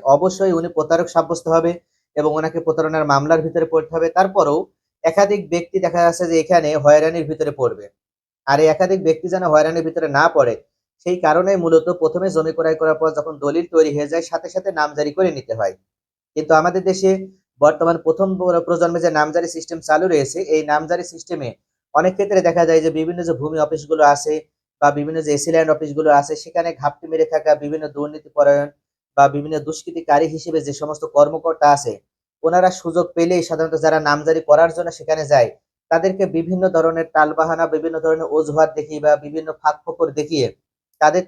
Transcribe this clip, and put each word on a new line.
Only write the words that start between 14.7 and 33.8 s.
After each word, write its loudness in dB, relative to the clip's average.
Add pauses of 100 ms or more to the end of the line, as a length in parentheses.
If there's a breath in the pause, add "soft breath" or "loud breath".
নামজারি -2
করে 0
নিতে -10
হয়। -4 (640)
কিন্তু -2
আমাদের 2
দেশে 2 (500)
বর্তমান 4
প্রথম 0
প্র-, 0
প্রজন্মে 0
যে 0
নামজারি 0
সিস্টেম -10
চালু 0
রয়েছে, 0
এই 0
নামজারি -2
সিস্টেমে -12 (440)
অনেক 2
ক্ষেত্রে 2
দেখা 2
যায় 4
যে 0
বিভিন্ন -4
যে -2
ভূমি -6
অফিসগুলো 0
আছে 2 (480)
বা 4
বিভিন্ন -4
যে -2
এসি -4
ল্যান্ড 2
অফিসগুলো -2
আছে, 2
সেখানে -6
ঘাপটি -6
মেরে 0
থাকা 0
বিভিন্ন -8
দুর্নীতিপরায়ণ 0 (500)
বা 6
বিভিন্ন -4
দুষ্কৃতিকারী -2
হিসেবে -4
যে -8
সমস্ত -10
কর্মকর্তা 0
আছে, 0 (500)
ওনারা 2
সুযোগ -4
পেলেই 0
সাধারণত -4